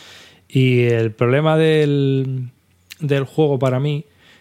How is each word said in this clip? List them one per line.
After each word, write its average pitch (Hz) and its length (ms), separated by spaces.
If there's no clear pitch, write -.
Y 127 360
el 113 300
problema 147 440
del, 139 920
del 139 240
juego 143 340
para 127 220
mí 147 260